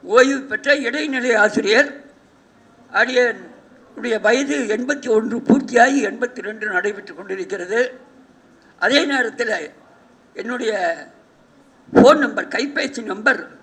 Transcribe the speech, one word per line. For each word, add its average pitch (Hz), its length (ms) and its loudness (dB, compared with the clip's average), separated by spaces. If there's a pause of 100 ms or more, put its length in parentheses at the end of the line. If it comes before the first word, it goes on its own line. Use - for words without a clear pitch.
ஓய்வு 254 460 4
பெற்ற 277 260 0 (120)
இடைநிலை 262 440 -2 (120)
ஆசிரியர். 226 460 2 (1080)
அடியனுடைய 240 1120 -4 (120)
வயது 277 300 2 (200)
எண்பத்தி 262 400 -6
ஒன்று 220 220 -2 (100)
பூர்த்தியாகி 254 500 4 (120)
எண்பத்தி 240 380 -8
ரெண்டு 214 180 -10 (100)
நடைபெற்று 196 400 -6
கொண்டிருக்கிறது. 190 640 -6 (1040)
அதே 262 160 4 (120)
நேரத்தில் 233 440 -4 (840)
என்னுடைய 233 300 -4 (1200)
ஃபோன் 294 320 8
நம்பர், 196 300 -6
கைபேசி 285 480 -4 (100)
நம்பர் 220 280 -2 (220)